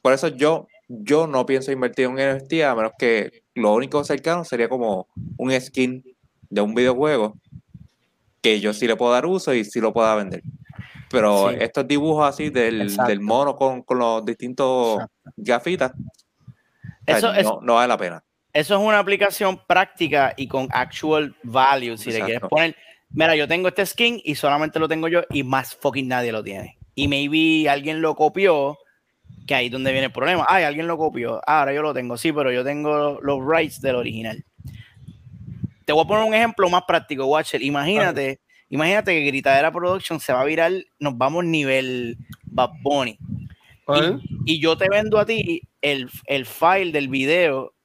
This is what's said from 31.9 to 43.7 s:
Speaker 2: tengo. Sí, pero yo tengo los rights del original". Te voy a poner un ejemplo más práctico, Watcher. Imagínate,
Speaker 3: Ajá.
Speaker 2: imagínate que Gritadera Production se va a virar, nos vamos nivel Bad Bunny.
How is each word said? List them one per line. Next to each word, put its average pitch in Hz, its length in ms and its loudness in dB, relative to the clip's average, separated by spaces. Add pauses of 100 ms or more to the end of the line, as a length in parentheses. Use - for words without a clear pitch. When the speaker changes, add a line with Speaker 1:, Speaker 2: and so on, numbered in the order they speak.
Speaker 2:
tengo. 123 220 -6
Sí, 160 160 -2
pero 143 180 0
yo 123 140 0
tengo 147 580 -2
los 139 220 0
rights 156 360 0
del 131 160 -2
original". 113 480 -6 (1400)
Te - 80 0
voy 160 120 6
a 160 40 -6
poner 214 160 2
un 220 100 0
ejemplo 220 360 2
más 175 180 2
práctico, 147 380 0
Watcher. 151 360 0
Imagínate, 143 760 0
Speaker 3:
Ajá. - 300 -20
Speaker 2:
imagínate 190 420 0
que 151 140 2
Gritadera 139 440 4
Production 175 480 -4
se - 140 -4
va 127 80 2
a 135 40 2
virar, 160 280 0 (260)
nos 143 200 -4
vamos 151 260 0
nivel 131 720 -2 (280)
Bad 123 260 0 (120)
Bunny. 135 360 -2 (680)